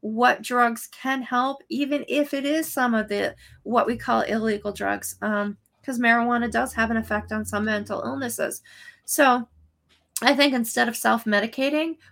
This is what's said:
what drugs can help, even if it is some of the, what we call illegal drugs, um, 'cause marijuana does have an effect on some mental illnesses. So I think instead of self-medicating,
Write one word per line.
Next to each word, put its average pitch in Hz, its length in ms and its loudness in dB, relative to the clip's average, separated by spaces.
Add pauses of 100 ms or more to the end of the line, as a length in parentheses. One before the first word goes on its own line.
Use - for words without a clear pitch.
what 226 400 2
drugs 240 500 0
can 262 300 -4
help, 254 480 -2
even 285 380 -2
if 285 260 0
it 277 120 -2
is 311 260 0
some 247 240 2
of 214 120 0
the, 202 280 -2 (280)
what 220 220 2
we 233 120 -2
call 226 240 0
illegal 208 500 -2
drugs, 202 500 -4
um, 208 360 -2 (260)
'cause 247 160 -6
marijuana 233 520 2
does 247 220 -2
have 226 180 0
an 226 60 0
effect 220 340 -4
on 214 120 -4
some 208 220 -2
mental 208 380 -4
illnesses. 254 580 -4 (440)
So 247 420 4 (760)
I 254 140 6
think 277 180 4
instead 240 340 0
of 220 80 -4
self-medicating, 233 1040 0 (140)